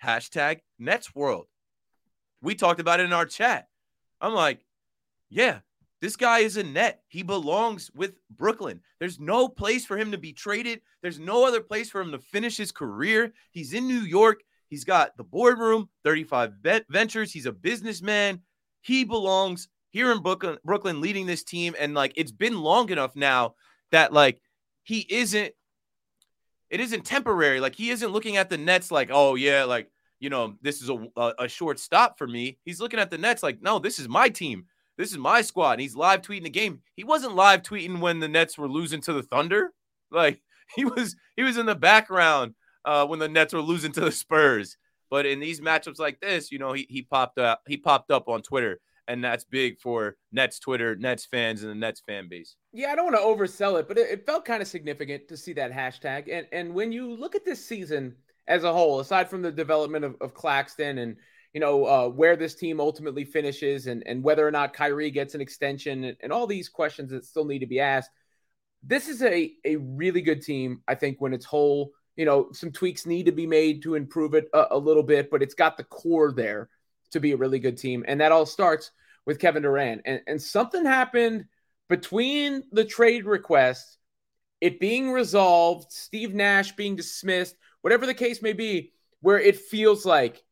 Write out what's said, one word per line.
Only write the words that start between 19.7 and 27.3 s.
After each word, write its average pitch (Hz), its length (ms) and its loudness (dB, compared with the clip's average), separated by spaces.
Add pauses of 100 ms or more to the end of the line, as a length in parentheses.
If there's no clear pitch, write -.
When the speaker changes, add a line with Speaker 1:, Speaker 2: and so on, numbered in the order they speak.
Speaker 1:
here 247 220 0
in 226 60 2
Brooklyn, 185 460 -2
Brooklyn 190 360 -2
leading 190 260 -4
this 175 180 -6
team." 175 340 -6
And, 147 160 -4
like, 139 220 0
it's 151 160 -4
been 208 280 -2
long 185 300 2
enough 139 260 -4
now 131 380 0 (380)
that, 160 200 6
like, 143 280 6 (420)
he 214 260 -6
isn't, 208 440 -2 (1160)
it 180 120 -4
isn't 226 240 -6
temporary. 175 560 2